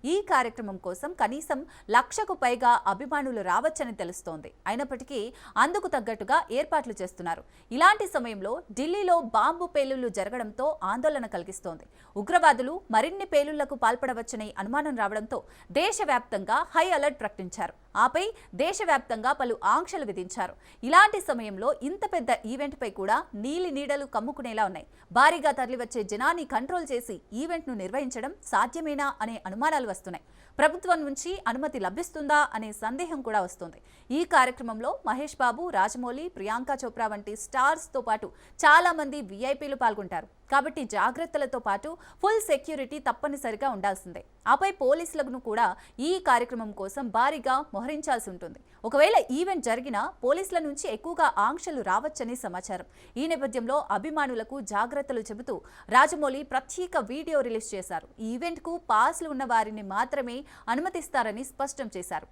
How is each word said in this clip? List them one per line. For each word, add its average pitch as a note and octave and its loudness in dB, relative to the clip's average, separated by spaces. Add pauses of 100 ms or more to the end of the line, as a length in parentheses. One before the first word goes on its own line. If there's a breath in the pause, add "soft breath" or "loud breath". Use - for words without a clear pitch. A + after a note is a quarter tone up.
ఈ F4+ 2
కార్యక్రమం A#3 0
కోసం F#3 -8
కనీసం C#4 -2 (240 loud breath)
లక్షకు C4+ 4
పైగా B3 4
అభిమానులు B3+ -2
రావచ్చని A#3 0
తెలుస్తోంది. E3+ -10 (140)
అయినప్పటికీ B3+ -6 (240 loud breath)
అందుకు D#4+ 2
తగ్గట్టుగా A3+ 0
ఏర్పాట్లు C4 0
చేస్తున్నారు. F3 -6 (280 soft breath)
ఇలాంటి F#4+ 6
సమయంలో A#3 -4 (100)
ఢిల్లీలో E4+ 2
బాంబు C#4 2
పేలుళ్లు C4+ -2
జరగడంతో A3 -4
ఆందోళన B3 0
కలిగిస్తోంది. F3+ -10 (320 soft breath)
ఉగ్రవాదులు D4 4 (100)
మరిన్ని E4 2
పేలుళ్లకు C#4+ 0
పాల్పడవచ్చనే A#3 0
అనుమానం C4 -2
రావడంతో G#3+ -2 (280 loud breath)
దేశవ్యాప్తంగా C4 0
హై F4 6
అలర్ట్ D4 2
ప్రకటించారు. F#3+ -8 (220)
ఆపై D#4 2 (220 loud breath)
దేశవ్యాప్తంగా C#4 0
పలు B3+ 0
ఆంక్షలు D4 2
విధించారు. F#3 -6 (280 soft breath)
ఇలాంటి F#4+ 8
సమయంలో A3+ -2
ఇంత G4 -4
పెద్ద C#4+ -2 (180)
ఈవెంట్పై C4 -6
కూడా G3+ 0 (100)
నీలి D4+ -4
నీడలు C#4+ -4
కమ్ముకునేలా A#3 -4
ఉన్నాయి. F#3 -8 (240 soft breath)
భారీగా C#4+ 6
తరలివచ్చే A#3+ -4
జనాన్ని C4 0
కంట్రోల్ D#4 -2
చేసి A#3+ -6 (120)
ఈవెంట్ను D#4+ -6
నిర్వహించడం B3 -6 (100)
సాధ్యమేనా C#4 0
అనే A3 -6
అనుమానాలు B3+ 0
వస్తున్నాయి. F#3 -10 (360 soft breath)
ప్రభుత్వం D#4+ 4
నుంచి F4 -6
అనుమతి C4 -4
లభిస్తుందా D4 2
అనే A3 -6
సందేహం C#4 -6
కూడా A3 2
వస్తోంది. F3 -8 (300 soft breath)
ఈ D4+ 2
కార్యక్రమంలో B3+ 2
మహేష్ C4 -4
బాబు, B3+ 0
రాజమౌళి, B3 -2
ప్రియాంక A3+ -6 (180)
చోప్రా G#3+ -4
వంటి G#3 -6
స్టార్స్తో C4+ 0
పాటు A3 -2 (240 soft breath)
చాలా E4 8
మంది D4 -4
విఐపీలు C4 -4
పాల్గొంటారు. G3+ -2 (240)
కాబట్టి C#4 0
జాగ్రత్తలతో B3+ -2
పాటు D4+ -4 (240 loud breath)
ఫుల్ G#4+ 4
సెక్యూరిటీ D4 -2
తప్పనిసరిగా C4 -2
ఉండాల్సిందే. F#3+ -4 (220)
ఆపై D#4+ 4
పోలీసులను C#4+ 0
కూడా A3 0 (240 loud breath)
ఈ F4 0
కార్యక్రమం A#3+ 2
కోసం G3+ -6
భారీగా C4 2
మోహరించాల్సి B3+ -2
ఉంటుంది. F3 -14 (260 soft breath)
ఒకవేళ D4 8
ఈవెంట్ E4+ 0
జరిగినా B3 -2 (100)
పోలీసుల E4+ 2
నుంచి D4 -6
ఎక్కువగా D#4+ 0
ఆంక్షలు C4+ 0
రావచ్చని A#3 -2
సమాచారం. F#3 -8 (320 loud breath)
ఈ D4 -2
నేపథ్యంలో C4 -2
అభిమానులకు B3 -2
జాగ్రత్తలు A#3+ -2
చెబుతూ G#3+ -8 (280 loud breath)
రాజమౌళి D4 4
ప్రత్యేక D#4+ -4
వీడియో C#4+ -2
రిలీజ్ A3+ -4
చేశారు. F#3 -8 (120)
ఈ A3+ -6
ఈవెంట్కు E4+ -6 (120)
పాస్లు D4 4
ఉన్న C4+ -4
వారిని G#3+ 0
మాత్రమే A#3+ -4 (240 loud breath)
అనుమతిస్తారని C4 -2
స్పష్టం C4+ -6
చేశారు. F3 -8